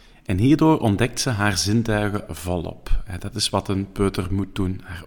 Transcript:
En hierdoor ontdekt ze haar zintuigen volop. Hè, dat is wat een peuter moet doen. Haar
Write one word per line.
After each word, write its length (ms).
En 120
hierdoor 420
ontdekt 400
ze 100
haar 280
zintuigen 720
volop. 760
Hè, 120
dat 180
is 140
wat 180
een 240
peuter 420
moet 220
doen. 280
Haar 240